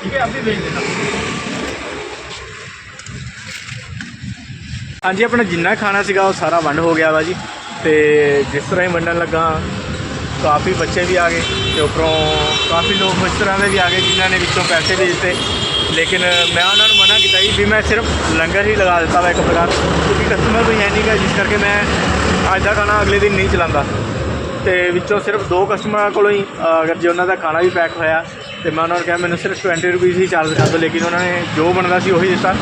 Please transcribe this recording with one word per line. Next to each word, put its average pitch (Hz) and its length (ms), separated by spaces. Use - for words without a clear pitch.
ਠੀਕ 190 100
ਹੈ, 277 60
ਆਪੀ 240 260
ਭੇਜ 208 140
ਦੇਣਾ। - 220
ਹਾਂਜੀ, 190 180
ਆਪਣਾ 233 200
ਜਿੰਨਾ 175 320
ਖਾਣਾ 202 280
ਸੀਗਾ 190 180
ਉਹ 196 120
ਸਾਰਾ 170 260
ਵੰਡ 151 200
ਹੋ 165 160
ਗਿਆ 160 160
ਵਾ 156 120
ਜੀ। 180 120
ਤੇ 151 680
ਜਿਸ 143 180
ਤਰ੍ਹਾਂ 180 180
ਹੀ 180 40
ਵੰਡਣ 170 260
ਲੱਗਾ, 160 440
ਕਾਫੀ 151 300
ਬੱਚੇ 175 300
ਵੀ 180 120
ਆ 170 140
ਗਏ 170 120
ਤੇ 160 60
ਉੱਪਰੋਂ 160 320
ਕਾਫੀ 165 240
ਲੋਕ 190 320
ਇਸ 175 140
ਤਰ੍ਹਾਂ 196 200
ਦੇ 202 100
ਵੀ 196 80
ਆ 180 120
ਗਏ 185 120
ਜਿਨ੍ਹਾਂ 190 280
ਨੇ 185 80
ਵਿੱਚੋਂ 180 260
ਪੈਸੇ 165 320
ਵੀ 185 100
ਦਿੱਤੇ, 180 300
ਲੇਕਿਨ 165 300
ਮੈਂ 175 100
ਉਹਨਾਂ 202 220
ਨੂੰ 381 100
ਮਨਾ 381 220
ਕੀਤਾ 381 220
ਜੀ 403 160
ਵੀ 403 80
ਮੈਂ 214 160
ਸਿਰਫ 208 240
ਲੰਗਰ 170 280
ਹੀ 214 100
ਲਗਾ 180 260
ਦਿੱਤਾ 165 200
ਵਾ 175 80
ਇੱਕ 175 100
ਪ੍ਰਕਾਰ, 170 280
ਕਿਉਂਕਿ - 680
ਕਸਟਮਰ 220 280
ਕੋਈ 226 120
ਹੈ 202 140
ਨਹੀਂ 208 180
ਗਾ, 220 80
ਜਿਸ 196 220
ਕਰਕੇ 208 200
ਮੈਂ 202 260
ਅੱਜ 190 80
ਦਾ 202 100
ਖਾਣਾ 208 280
ਅਗਲੇ 196 180
ਦਿਨ 202 140
ਨਹੀਂ 190 160
ਚਲਾਉਂਦਾ। 160 360
ਤੇ 180 260
ਵਿੱਚੋਂ 180 280
ਸਿਰਫ 202 280
ਦੋ 180 180
ਕਸਟਮਰਾਂ 208 460
ਕੋਲੋਂ 202 200
ਹੀ, 202 120
ਅਹ, 165 400
ਅਗਰ 165 120
ਜੇ 165 120
ਉਹਨਾਂ 175 200
ਦਾ 185 80
ਖਾਣਾ 165 260
ਵੀ 180 80
ਪੈਕ 170 280
ਹੋਇਆ 160 280
ਤੇ 165 80
ਮੈਂ 160 120
ਉਹਨਾਂ 170 140
ਨੂੰ 170 80
ਕਿਹਾ 175 120
ਮੈਨੂੰ 170 200
ਸਿਰਫ 190 260
ਟਵੈਂਟੀ 180 280
ਰੁਪਈਸ 180 260
ਹੀ 185 100
ਚਾਰਜ 160 260
ਕਰ - 140
ਦਿਓ, 165 120
ਲੇਕਿਨ 165 240
ਉਹਨਾਂ 175 160
ਨੇ 180 240
ਜੋ 160 180
ਬਣਦਾ 180 260
ਸੀ 190 120
ਉਹੀ 175 180
ਦਿੱਤਾ। 185 320